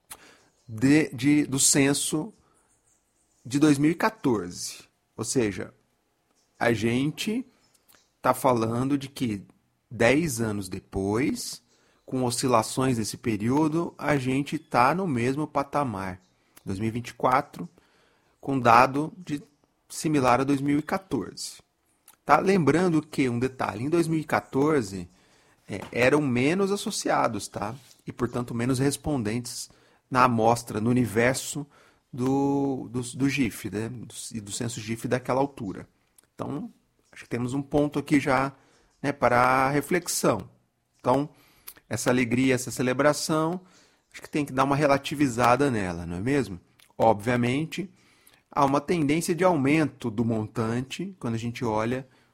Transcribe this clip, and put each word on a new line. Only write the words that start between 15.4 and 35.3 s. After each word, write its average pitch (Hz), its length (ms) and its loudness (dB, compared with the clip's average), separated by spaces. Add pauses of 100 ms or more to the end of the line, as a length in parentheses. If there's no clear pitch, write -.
patamar. 120 720 -4 (460)
Dois 95 140 -6
mil 110 100 -2
e - 20 -6
vinte 120 180 -8
e - 40 -16
quatro, 139 560 -2 (720)
com 135 180 -2
dado 131 580 4
de, 147 240 -10 (460)
similar 131 540 2
a - 20 2
dois 139 160 0
mil 143 200 0
e - 20 -4
quatorze. - 800 -6 (640)
Tá? 147 140 6
Lembrando 175 640 4
que, 143 280 0
um 120 100 -2
detalhe, 110 440 -4
em 143 60 -4
dois 170 180 2
mil 160 120 0
e 147 60 -6
quatorze, 113 840 -2 (600)
é, 104 100 -8 (120)
eram 131 300 4
menos 151 500 0
associados, 147 760 -2
tá? 101 260 -8 (320)
E, - 60 -12
portanto, 120 420 -6
menos 120 260 -2
respondentes 127 880 -4 (400)
na 127 140 4
amostra, 117 580 2
no 113 80 0
universo 123 760 0 (460)
do, 139 800 0
do, 120 120 -6
do 123 280 -2
gif, 135 400 -4
né? 107 200 -6
Do, 120 240 -14 (200)
e 113 80 -8
do 101 100 -12
censo 117 280 -6
gif 113 280 -6
daquela 127 320 -2